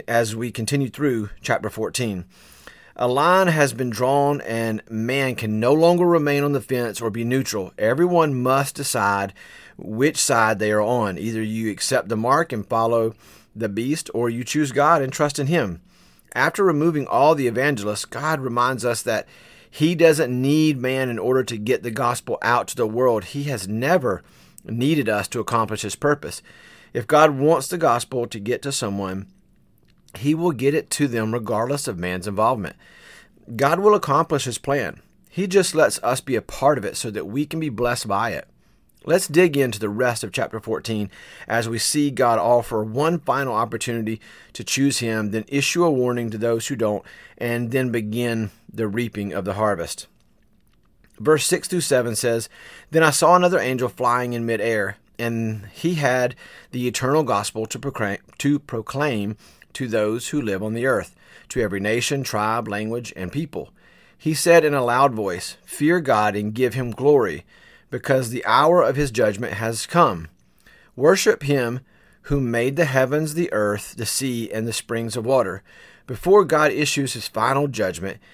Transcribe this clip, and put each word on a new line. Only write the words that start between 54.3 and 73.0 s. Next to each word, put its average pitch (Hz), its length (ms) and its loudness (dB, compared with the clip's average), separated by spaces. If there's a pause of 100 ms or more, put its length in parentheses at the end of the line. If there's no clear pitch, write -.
in 117 120 -4
midair, 107 520 -2 (200)
and 113 540 -4
he 170 240 -2
had 127 400 0 (340)
the 123 160 -4
eternal 135 380 0
gospel 110 420 -2
to 117 140 -10
proclaim, 113 380 -4 (200)
to 143 220 0
proclaim 113 760 -4 (360)
to 127 160 -6
those 110 400 0
who 147 120 -2
live 101 220 -4
on 110 120 -4
the 120 120 -2
earth, 110 300 -2 (320)
to 127 120 -4
every 98 200 -2
nation, 117 420 0
tribe, 110 460 -2
language, 110 480 -6
and 90 160 -8
people. 131 380 -8 (460)
He 151 160 -2
said 165 320 6
in 147 100 2
a 131 100 0
loud 127 280 4
voice, 98 520 -6
'Fear 165 380 0
God 107 340 2
and 107 180 -4
give 123 200 0
him 123 180 -4
glory, 123 520 2 (460)
because 131 400 -2
the 120 160 -6
hour 147 340 6
of 127 160 2
his 143 140 0
judgment 107 420 0
has 113 320 -4
come. 110 420 2 (720)
Worship 185 460 4
him 127 380 0 (420)
who 143 180 -2
made 123 360 -2
the 165 100 2
heavens, 135 480 0